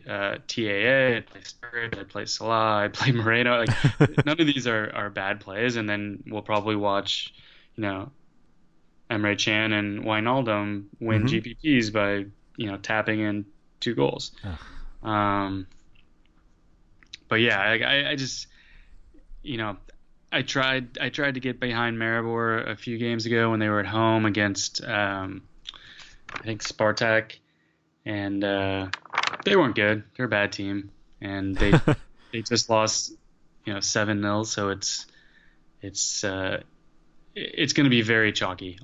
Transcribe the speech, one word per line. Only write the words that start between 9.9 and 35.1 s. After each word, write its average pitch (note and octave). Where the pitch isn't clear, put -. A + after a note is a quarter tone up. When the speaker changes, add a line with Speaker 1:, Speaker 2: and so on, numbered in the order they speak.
Speaker 1:
Wijnaldum G#2+
win A2
Speaker 2:
Mm-hmm. -
Speaker 1:
G -
P C#3+
Ps G#2+
by, G2+
you G#2+
know, G2
tapping G#2+
in G#2
two A#2
goals. -
Speaker 2:
Ugh. -
Speaker 1:
Um, G2+
but A2+
yeah, A2+
I, A2
I, C#3
I D3+
just, -
you A#2
know, G#2+
I C#3
tried, C3
I C3
tried C#3+
to B2+
get B2
behind A#2
Maribor A#2
a G#2+
few A#2
games A#2
ago A#2
when A2
they G#2+
were G#2
at F#2+
home A2
against, G2+
um, G2
I -
think G#2+
Spartak, A2
and, G2+
uh, G2
they G3+
weren't C3
good. G#2+
They're B2+
a -
bad G#2
team, G2
and G2
they, G#2
Speaker 2:
<laughs> -
Speaker 1:
they A2+
just A2+
lost, A2
you G#2+
know, G2
seven G#2
nil. G#2
So G2+
it's, -